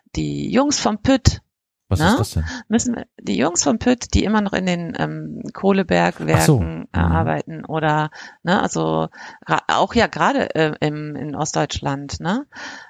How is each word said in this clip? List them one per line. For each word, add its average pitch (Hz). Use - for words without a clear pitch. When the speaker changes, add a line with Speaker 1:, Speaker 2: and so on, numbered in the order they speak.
Speaker 1:
die 147
Jungs 269
vom 220
Pütt. -
Speaker 2:
Was 92
Speaker 1:
Ne? 156
Speaker 2:
ist 269
das -
denn? 78
Speaker 1:
Müssen 233
wir, -
die -
Jungs 294
vom 240
Pütt, -
die 202
immer 214
noch 202
in 190
den, 170
ähm, 156
Kohlebergwerken, 175
Speaker 2:
Ach 80
so. 143
Speaker 1:
äh, 85
Speaker 2:
Mhm. -
Speaker 1:
arbeiten 160
oder, 156
ne, 175
also 160
ra-, 156
auch 120
ja 220
gerade, 196
äh, 156
im, 151
in 147
Ostdeutschland, 143
ne? 208